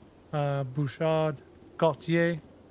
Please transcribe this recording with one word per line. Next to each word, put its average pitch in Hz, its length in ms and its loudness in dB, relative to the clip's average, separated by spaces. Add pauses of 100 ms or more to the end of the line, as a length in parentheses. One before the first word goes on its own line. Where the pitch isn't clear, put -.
(320)
uh, 143 320 0
Bouchard, 151 680 0 (420)
Cartier, 165 640 2 (300)